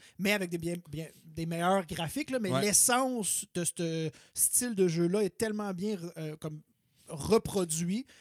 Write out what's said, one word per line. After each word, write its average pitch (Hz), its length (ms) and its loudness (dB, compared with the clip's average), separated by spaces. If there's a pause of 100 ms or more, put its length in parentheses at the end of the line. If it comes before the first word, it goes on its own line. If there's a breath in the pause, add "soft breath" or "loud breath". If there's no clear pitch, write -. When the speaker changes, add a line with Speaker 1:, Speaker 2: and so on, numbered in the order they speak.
(180 loud breath)
Speaker 1:
mais 190 140 2
avec 196 180 0
des, 170 80 -2
bien, 170 180 -4 (140)
bien, 151 180 -8 (180)
des 160 200 -6
meilleurs 175 400 2
graphiques, 175 460 -6
là. 262 80 0
Mais 214 100 0
Speaker 2:
Ouais. - 120 2
Speaker 1:
l'essence 240 920 2
de 180 100 -2
ce 160 460 -2 (240 loud breath)
style - 400 2
de 190 140 4
jeu-là 175 360 2
est 185 140 -2
tellement 208 360 -2
bien 208 220 -2
re-, 170 220 -8
euh, 156 200 -8
comme 156 240 -10 (480)
reproduit, 175 960 0 (160 loud breath)